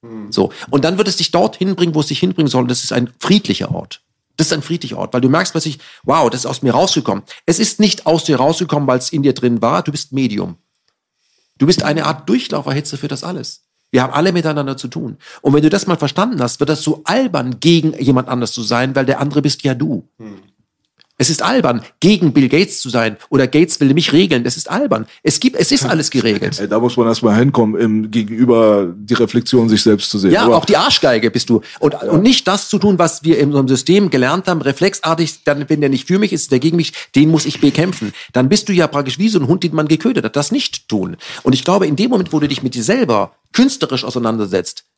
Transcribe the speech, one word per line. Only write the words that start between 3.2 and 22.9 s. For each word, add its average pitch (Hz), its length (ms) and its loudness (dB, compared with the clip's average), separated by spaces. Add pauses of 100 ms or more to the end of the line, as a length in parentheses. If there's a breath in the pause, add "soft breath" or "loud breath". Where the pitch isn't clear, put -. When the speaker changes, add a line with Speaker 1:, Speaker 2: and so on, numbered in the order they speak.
Speaker 2:
Ort. - 280 -12 (360)
Das - 80 0
ist - 80 0
ein 147 80 -6
friedlicher 165 340 -8
Ort, - 160 -8
weil 127 80 0
du 127 80 2
merkst 165 240 0
plötzlich, 156 260 -6 (260 loud breath)
wow, 151 260 2
das 131 100 -6
ist - 60 -6
aus - 160 -8
mir 131 100 2
rausgekommen. 127 500 0 (220 loud breath)
Es 165 140 0
ist - 220 0
nicht 202 260 0
aus 160 180 2
dir 151 120 0
rausgekommen, 147 520 0
weil 127 100 2
es - 140 -6
in 147 100 -2
dir 135 120 2
drin 120 260 0
war. 143 220 0
Du 147 100 -6
bist - 200 -8
Medium. 104 440 -4 (1000)
Du 135 80 2
bist - 160 2
eine 151 240 -2
Art 151 220 -6
Durchlauferhitze 143 680 -4
für 147 120 -8
das 143 160 -10
alles. - 380 -12 (280)
Wir 127 120 2
haben 127 100 -4
alle 165 200 0
miteinander 151 460 -2
zu - 100 -10
tun. 147 300 -10 (240 loud breath)
Und 135 100 2
wenn 147 100 4
du 156 60 6
das 196 180 0
mal 175 120 0
verstanden 185 420 -2
hast, 123 200 -4
wird 151 100 -2
das 151 120 -2
so 156 220 -4
albern, 165 560 -2
gegen 160 380 4
jemand 127 300 2
anders 123 240 -4
zu 120 100 -8
sein, 123 340 -2
weil 135 80 2
der 135 160 -2
andere 143 220 -2
bist 139 220 -2
ja 131 100 0
du. 131 340 -6 (100)
Speaker 1:
Hm. 104 200 -18 (840)
Speaker 2:
Es - 80 0
ist 160 100 -4
albern, 165 420 0 (180 loud breath)
gegen 175 320 4
Bill 135 160 4
Gates 170 320 0
zu 131 100 -6